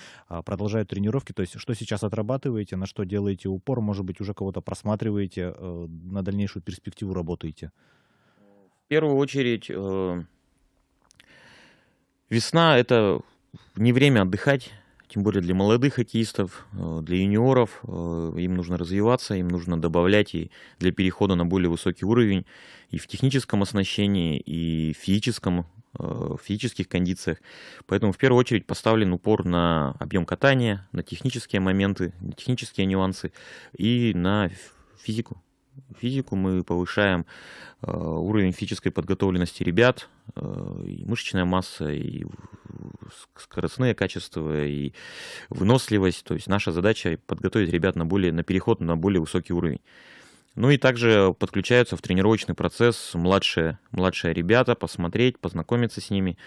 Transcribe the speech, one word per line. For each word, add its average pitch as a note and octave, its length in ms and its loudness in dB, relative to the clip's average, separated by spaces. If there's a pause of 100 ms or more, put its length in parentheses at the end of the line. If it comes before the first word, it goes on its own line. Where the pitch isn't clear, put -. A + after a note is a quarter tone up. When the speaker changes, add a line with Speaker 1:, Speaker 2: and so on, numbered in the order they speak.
(300)
Speaker 1:
э, E2+ 160 -10
продолжают G#2 420 -2
тренировки. G#2+ 460 -4
То - 80 -6
есть - 180 -8
что - 140 -6
сейчас A2 320 -6
отрабатываете, G#2+ 720 -4
на F#2+ 80 -4
что - 180 -6
делаете G2 460 -4
упор, A2+ 320 -4
может G2+ 240 -4
быть, F#2 160 -8
уже G2+ 120 -8
кого-то G2 280 -8
просматриваете, G2+ 920 -4
э, F2 360 -10
на F2+ 320 -8
дальнейшую G2 420 -2
перспективу F#2+ 500 -8
работаете? E2 600 -8 (1120)
Speaker 2:
В - 20 -20
первую D3 300 2
очередь, C3+ 520 0
э, F#2+ 540 -4 (2000)
весна — D3+ 500 4
это A2 400 4 (560)
не A2+ 160 4
время B2 300 6
отдыхать, G2+ 500 0 (380)
тем G#2 140 -2
более G2 180 2
для F2 120 0
молодых A2+ 420 2
хоккеистов, A2 760 -4
э, E2 300 -6
для E2+ 160 0
юниоров. A2 680 2
Э, E2+ 540 -6
им F#2 180 -2
нужно F2 220 -2
развиваться, G2+ 580 0
им F2+ 140 -2
нужно F2 320 -2
добавлять F2 540 2
и E2 160 -8 (280)
для F2+ 140 2
перехода F#2+ 420 2
на F2 100 2
более F2 240 2
высокий E2+ 360 -2
уровень G#2 400 2 (460)
и - 60 -4
в - 100 -12
техническом C3 540 0
оснащении, F#2+ 800 0
и D#2+ 540 -2
в - 40 -18
физическом, F#2+ 680 0 (340)
э, - 40 -8
в D#2+ 380 -6
физических G#2+ 460 -6
кондициях. F2+ 520 -2 (480)
Поэтому G2+ 260 2
в - 40 -18
первую B2+ 220 6
очередь A#2+ 260 2
поставлен A2 460 2
упор G2+ 320 0
на E2+ 560 2
объём E2+ 260 -2
катания, A#2 680 2
на F2 100 -4
технические - 560 -4
моменты, F#2+ 640 0
на G2 100 -10
технические - 540 -4
нюансы F#2+ 480 -2 (440)
и A#2 380 2
на G2 300 2
ф-, - 280 -10 (240)
физику, - 440 -8 (580)
физику, C3 360 -4
мы F#2+ 280 0
повышаем, F2+ 640 0 (560)
э, - 100 -6
уровень E2+ 600 0
физической F#2+ 400 -4
подготовленности F2+ 720 -2
ребят, A2+ 460 4 (260)
э, G1+ 520 -10
и G1+ 180 -10
мышечная F#2+ 400 -2
масса, F2+ 460 -2
и - 320 -6
в-, - 60 -12
ск-, - 1120 -20
скоростные - 540 -2
качества, D#2 720 -4
и C#2+ 280 -4 (560)
выносливость. G2 760 2
То - 80 -6
есть - 140 -6
наша G2 240 0
задача F2 460 0 (100)
подготовить F#2 420 0
ребят F2 260 0
на E2+ 100 -2
более, F2+ 260 2
на E2 120 0
переход F#2 360 0
на E2 180 0
более F#2 240 2
высокий F2 320 -4
уровень. E2 280 -2 (760)
Ну A#2+ 140 2
и C#3+ 80 6
также A2+ 640 6
подключаются G#2+ 560 2
в E2 60 -6
тренировочный F#2+ 540 2
процесс - 580 0
младшие, F2 680 2 (120)
младшие F2+ 420 0
ребята, A2+ 420 2
посмотреть, G#2 640 -2
познакомиться F#2+ 640 -2
с - 80 -10
ними. F#2+ 380 0